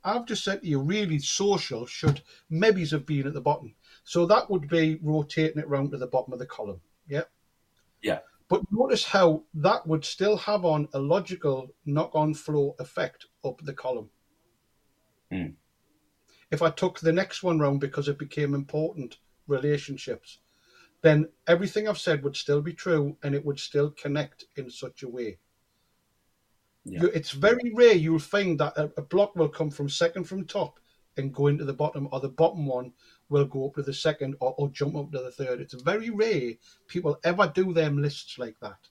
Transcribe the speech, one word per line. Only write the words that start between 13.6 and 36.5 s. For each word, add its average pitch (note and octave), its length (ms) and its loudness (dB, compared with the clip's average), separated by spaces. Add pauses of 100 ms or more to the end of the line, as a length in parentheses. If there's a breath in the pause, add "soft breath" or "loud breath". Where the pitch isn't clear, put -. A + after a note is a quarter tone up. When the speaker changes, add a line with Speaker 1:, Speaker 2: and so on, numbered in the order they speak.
Speaker 1:
the D3 120 -10
column. A#2+ 360 -6 (1200)
Speaker 2:
Mm. - 260 -6 (920 soft breath)
Speaker 1:
If D#3 120 -2
I E3 80 4
took F3+ 320 -2
the E3 100 4
next F#3 320 -2
one E3+ 160 2
round C#3+ 220 2
because C#3 260 -4
it C#3+ 100 -2
became C#3+ 360 -4
important, C#3+ 640 -4 (280)
relationships, C#3+ 920 -4 (640 soft breath)
then D#3 260 6 (200)
everything G3 420 2
I've F#3+ 80 -2
said D3+ 260 -2
would C#3 140 -4
still D3 240 0
be E3+ 120 -8
true D3+ 500 -2
and C#3+ 120 -2
it C#3 100 -4
would C#3+ 140 -4
still D3 320 0
connect C#3+ 540 -6 (100)
in B2+ 140 -10
such - 340 -14
a B2+ 60 -10
way. A#2 300 -8 (1500)
Speaker 2:
Yeah. E3 160 -4
Speaker 1:
You, F3 120 4
it's D#3 180 -4
very A3+ 440 2
rare A#3 180 10
you'll D#3+ 260 4
find F#3+ 400 0
that D3 180 0
a, D3+ 80 0 (120)
a E3 40 -6
block G3+ 340 2
will D#3 140 2
come D3+ 200 -4
from C#3+ 200 -6
second E3+ 340 0
from F#3 220 -8
top E3+ 340 -4 (380)
and C#3 160 -6
go C#3+ 140 2
into D3 180 2
the C3+ 80 -4
bottom, C#3 380 -4
or C3 80 -4
the C3 100 -4
bottom D#3+ 360 2
one B2+ 280 -4 (360 soft breath)
will C#3+ 160 4
go C3+ 220 -4
up C#3+ 80 -8
to D3 60 -4
the C#3 120 -6
second C#3 460 -2
or, B2+ 180 0
or C#3+ 120 0
jump D3 260 -4
up C#3+ 160 -8
to - 80 -8
the B2+ 120 -10
third. B2+ 280 -6
It's C#3+ 140 -14
very F#3+ 380 -2
rare G3 420 0 (340 soft breath)